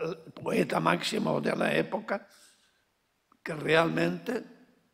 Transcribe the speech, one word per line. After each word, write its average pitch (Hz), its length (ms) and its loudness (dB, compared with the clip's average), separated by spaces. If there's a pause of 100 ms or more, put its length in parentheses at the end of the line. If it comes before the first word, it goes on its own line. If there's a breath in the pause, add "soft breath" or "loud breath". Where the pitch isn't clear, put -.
el - 300 -8
poeta - 480 0
máximo 165 640 0
de - 120 0
la 170 220 0
época, 202 520 -2 (1160 soft breath)
que 170 100 -6
realmente 165 880 2 (520)